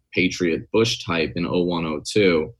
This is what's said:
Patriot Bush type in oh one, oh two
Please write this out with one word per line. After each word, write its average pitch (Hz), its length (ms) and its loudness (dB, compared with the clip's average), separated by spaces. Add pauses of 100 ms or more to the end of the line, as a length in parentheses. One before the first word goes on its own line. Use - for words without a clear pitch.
(120)
Patriot 90 580 0
Bush 113 340 2
type 85 300 -2
in 87 100 -2
oh 82 180 0
one, 85 240 -2
oh 76 180 -4
two 87 560 2